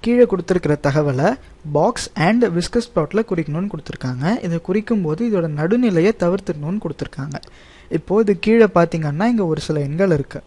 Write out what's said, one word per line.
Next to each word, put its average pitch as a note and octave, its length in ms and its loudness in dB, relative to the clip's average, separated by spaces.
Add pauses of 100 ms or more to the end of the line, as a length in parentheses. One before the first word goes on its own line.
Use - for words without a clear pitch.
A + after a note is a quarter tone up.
கீழே A#3+ 260 6
கொடுத்திருக்கிற F3 460 0 (100)
தகவலை C#3+ 420 2 (480)
box F#3+ 160 2 (340)
and A#3 180 2 (120)
viscous A3+ 380 -2
plotல F3 340 0
குறிக்கணும்னு E3+ 440 -4
கொடுத்திருக்காங்க. D3 720 -4
இதை E3+ 160 -4 (100)
குறிக்கும் A3 360 0
போது D#3 240 -2
இதோட F3 180 0 (120)
நடுநிலையை G3 600 2
தவிர்த்திடணும்னு F3 680 -2
கொடுத்திருக்காங்க. C#3+ 540 -8 (580)
இப்போ G3 280 0
இது F#3+ 200 2
கீழே A3+ 200 6
பார்த்தீங்கன்னா, E3+ 680 0
இங்க G#3 200 0
ஒரு D3+ 140 -4
சில D3+ 120 -2 (100)
எண்கள் E3+ 300 2
இருக்கு. - 280 -8